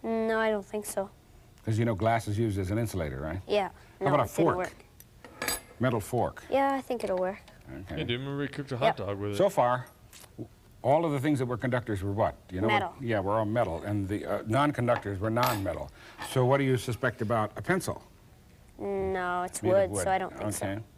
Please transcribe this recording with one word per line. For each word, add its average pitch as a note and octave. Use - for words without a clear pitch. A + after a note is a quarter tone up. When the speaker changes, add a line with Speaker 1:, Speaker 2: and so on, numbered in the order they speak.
Speaker 1:
No, A3+
I A3
don't G#3
think G#3
so. G3
Speaker 2:
'Cause A2
you A#2
know A2+
glass A2
is G#2
used G#2+
as F#2
an G#2
insulator, F2
right? D#2
Speaker 1:
Yeah. G#3
Speaker 2:
How G3
Speaker 1:
No, -
Speaker 2:
about -
a -
Speaker 1:
it -
didn't -
Speaker 2:
fork? F3
Speaker 1:
work. -
Speaker 2:
Metal B2
fork? G2+
Speaker 1:
Yeah, C#4
I C4
think A#3+
it'll F#3+
work. F#3
Speaker 2:
Okay. C3
Speaker 3:
Yeah, D#3
do A#2+
you A#2+
remember C#3
we C#3
cooked C3+
a B2+
hot C3
Speaker 1:
Yep. -
Speaker 3:
dog G2+
with G#2
it? G2+
Speaker 2:
So D3
far, B2
all D3+
of D#3+
the C#3+
things D3
that B2+
were A#2+
conductors A#2
were G2
what? G2+
You F2+
know -
what? -
Speaker 1:
Metal. E3+
Speaker 2:
Yeah, A#2
we're G2
all A2
metal. G#2
And G2+
the, G2+
uh, F2+
non-conductors A#2+
were G#2+
non-metal. G#2+
So C3
what C3+
do C#3
you C3
suspect A#2+
about G2
a G#2+
pencil? -
Speaker 1:
No, F#3+
it's -
Speaker 2:
Made -
of F#3
Speaker 1:
wood, F#3+
Speaker 2:
wood. G3
Speaker 1:
so B2
I F#3+
don't -
think G#2
so. G2+
Speaker 2:
Okay. G2